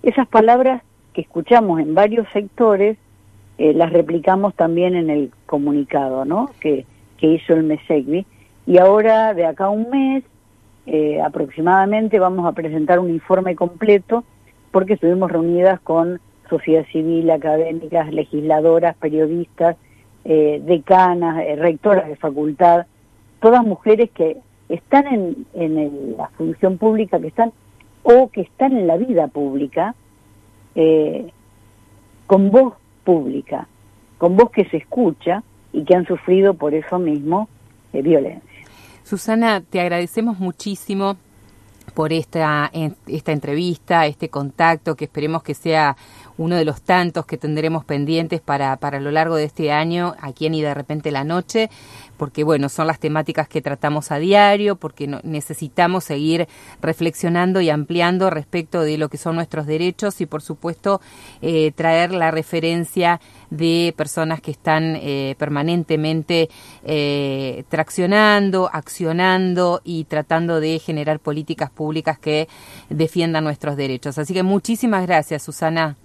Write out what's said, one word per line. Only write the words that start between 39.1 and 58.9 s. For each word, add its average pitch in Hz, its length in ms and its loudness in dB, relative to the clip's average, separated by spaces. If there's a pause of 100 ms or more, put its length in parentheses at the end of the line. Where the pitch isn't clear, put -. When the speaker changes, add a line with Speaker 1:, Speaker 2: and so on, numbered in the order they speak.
Speaker 2:
te 185 220 -6
agradecemos 175 560 -4
muchísimo 196 800 -6 (720)
por 156 220 -2
esta, 151 580 -2
en-, 156 240 -6 (100)
esta 160 260 -6
entrevista, 160 720 0
este 151 240 -6
contacto, 160 640 -2
que 151 100 -8
esperemos 151 380 -6
que 156 100 -10
sea 156 460 0 (380)
uno 170 200 -2
de 160 80 0
los 151 180 -6
tantos 175 440 -2
que 151 120 -10
tendremos 156 460 -4
pendientes 156 560 -4
para, 139 380 -4
para 143 200 -8
lo 143 140 -6
largo 160 240 0
de 151 80 -2
este 151 260 -6
año 165 500 -2
aquí 147 260 -8
en 160 80 -2
Y 156 80 -4
de 143 120 -4
Repente 147 380 -8
la 135 100 -6
Noche, 180 480 -4 (460)
porque, 151 260 -6
bueno, 147 260 0
son 160 200 -4
las 160 100 -4
temáticas 156 500 -4
que 156 120 -6
tratamos 147 500 -6
a 147 80 -4
diario, 202 560 4
porque 147 320 -10
no-, 143 160 -8
necesitamos 160 800 -2
seguir 160 460 -2 (340)
reflexionando 175 760 -2
y 165 100 2
ampliando 175 600 0
respecto 165 500 -6
de 151 180 -2